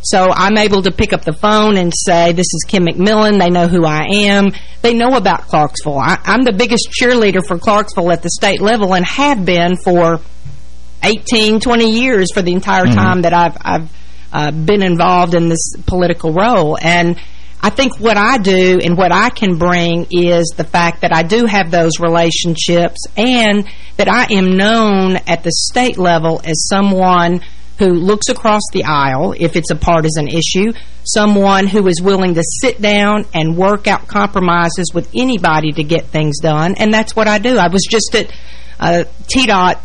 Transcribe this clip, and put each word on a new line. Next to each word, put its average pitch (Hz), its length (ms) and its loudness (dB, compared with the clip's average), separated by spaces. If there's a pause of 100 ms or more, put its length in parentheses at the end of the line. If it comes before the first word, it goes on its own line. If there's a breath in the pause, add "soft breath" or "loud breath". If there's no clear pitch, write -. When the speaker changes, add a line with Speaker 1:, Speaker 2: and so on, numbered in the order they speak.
Speaker 1:
So 185 280 0
I'm 196 280 0
able 208 240 2
to 185 100 -2
pick 208 220 -2
up 160 80 -2
the 160 100 -6
phone 214 460 2
and 175 180 0
say, 170 380 2
"This 175 200 0
is 160 140 -4
Kim 185 180 0
McMillan." 208 540 2
They 175 100 2
know 175 200 2
who 170 160 2
I 156 240 -2
am. 202 420 2 (300 loud breath)
They 233 120 2
know 240 220 2
about 196 320 0
Clarksville. 151 500 -2
I, 151 280 0
I'm 214 180 2
the 254 80 2
biggest 226 400 0
cheerleader 220 560 2
for 175 100 -4
Clarksville 202 540 0
at 165 100 0
the 175 80 -4
state 196 300 -2
level 202 340 0
and 180 120 0
have 269 400 0
been 175 320 2
for 170 420 2 (880)
eighteen, 214 560 0
twenty 226 400 2
years 220 320 0
for 208 80 -2
the 175 100 0
entire 190 320 0
Speaker 2:
Mm-hmm. 180 120 4
Speaker 1:
time 185 260 2
that 170 120 2
I've, 170 280 2
I've, 165 300 -4 (420 soft breath)
uh, 147 180 -2
been 165 320 0
involved 175 520 2
in 170 120 2
this 165 260 -2 (120)
political 170 480 0
role. 185 480 2
And 170 360 0 (440 loud breath)
I 208 80 0
think 262 280 -2
what 214 200 0
I 226 220 2
do 185 440 2
and 170 140 0
what 180 160 2
I 208 160 2
can 185 280 -2
bring 170 540 0
is 175 460 2
the 160 80 -4
fact 170 360 -2
that 165 140 0
I 165 80 2
do 220 220 0
have 196 260 0
those 165 300 0
relationships 170 1000 0 (160)
and 214 500 0 (300 loud breath)
that 202 140 0
I 240 240 0
am 185 240 2
known 202 580 2 (120)
at 170 160 -2
the 170 80 -2
state - 460 -2
level 165 460 0
as 160 240 -2
someone – 185 760 2 (380 loud breath)
who 196 100 4
looks 185 400 0
across 214 320 0 (100)
the 190 140 -2
aisle 143 520 0
if 165 180 -2
it's 170 160 -2
a 165 40 -2
partisan 156 520 0
issue, 185 440 0 (320 loud breath)
someone 196 640 2
who 196 200 2
is 175 140 0
willing 190 340 2
to 165 80 0 (180)
sit 262 180 0
down 208 540 0
and 160 240 0
work 196 300 0
out - 200 0
compromises 180 840 0
with 165 220 -4
anybody 175 560 0
to 156 120 -4
get 156 220 -2
things 156 340 -2
done, 160 380 0
and 214 160 2
that's 220 220 0
what 220 120 2
I 214 120 2
do. 247 180 0
I 175 120 4
was 185 200 0
just - 260 -2
at, 214 160 -2 (480 loud breath)
uh, 170 260 0 (220)
T 254 200 0
dot 180 380 2